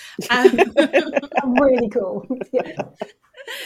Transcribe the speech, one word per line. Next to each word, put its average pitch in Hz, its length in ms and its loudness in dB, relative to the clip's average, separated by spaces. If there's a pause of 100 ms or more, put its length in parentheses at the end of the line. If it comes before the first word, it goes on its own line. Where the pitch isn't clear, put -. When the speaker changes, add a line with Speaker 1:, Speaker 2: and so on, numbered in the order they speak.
Speaker 1:
<laughs> - 300 -6
Speaker 2:
Um, 247 180 4 (960)
<laughs> 247 140 2
Speaker 3:
Really 254 300 4
cool. 202 360 -4 (140)
<laughs> - 120 -12
Yeah. - 200 -2 (960)